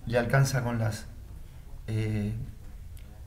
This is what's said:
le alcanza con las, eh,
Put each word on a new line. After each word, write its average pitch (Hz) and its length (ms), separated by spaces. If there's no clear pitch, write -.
le 117 120
alcanza 127 460
con 120 160
las, 107 260
eh, 107 460